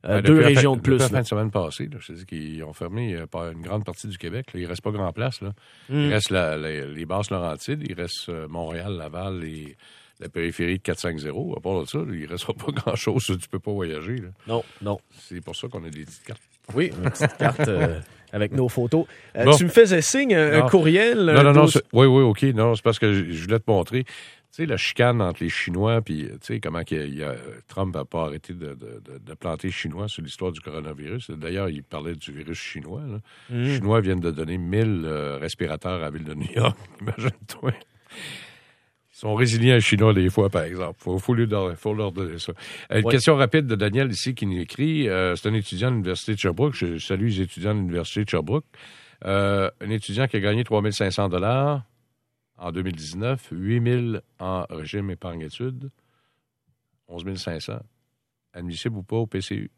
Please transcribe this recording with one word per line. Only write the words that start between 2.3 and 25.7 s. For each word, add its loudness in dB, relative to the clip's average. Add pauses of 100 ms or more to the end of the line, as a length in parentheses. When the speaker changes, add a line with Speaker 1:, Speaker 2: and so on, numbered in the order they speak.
Speaker 2:
ont -16
fermé, -6
euh, -10
pas -8
une -14
grande -4
partie -10
du -12
Québec, -10
là. -8
Il -6
reste -8
pas -4
grand -4
place, -6
là. -8 (400)
Speaker 1:
Hmm. 0
Speaker 2:
Il 2
reste 0
la, 2
la, -6
les -10
Basses-Laurentides, -4
il -8
reste, -8
euh, -8
Montréal, -8
Laval -8
et -12 (440)
la -12
périphérie -2
de -8
quatre -4
cinq -6
zéro. -8
À -10
part -4
de -8
ça, -6
là, -4
il -8
restera -8
pas -8
<laughs> -
grand-chose, -2
tu -14
peux -8
pas -8
voyager, -6
là. -10 (180)
Speaker 1:
Non, -2 (180)
non. -4 (120)
Speaker 2:
C'est -16
pour -12
ça -10
qu'on -10
a -12
des -14
petites -20
cartes. -16 (320)
Speaker 1:
Oui, 0
une 0
petite 0
carte, 0
euh, 0 (160)
<laughs> -20
avec -2
nos 0
photos. 0 (300)
Euh, 2
Speaker 2:
Bon. 10
Speaker 1:
tu 4
me 0
faisais 8
signe, 2
un, 6
un 8
Speaker 2:
Non. 4
Speaker 1:
courriel, 6
Speaker 2:
Non, 6
Speaker 1:
un 10
Speaker 2:
non, 10
non, 12
Speaker 1:
dossier. 4
Speaker 2:
c'est, 0
oui, 10
oui, 8
ok. 4 (140)
Non, 4
c'est -2
parce 4
que 4
je, 0
je -6
voulais 2
te -2
montrer, 2
tu -20 (400)
sais, -6
la -2
chicane 2
entre -2
les -2
Chinois, 0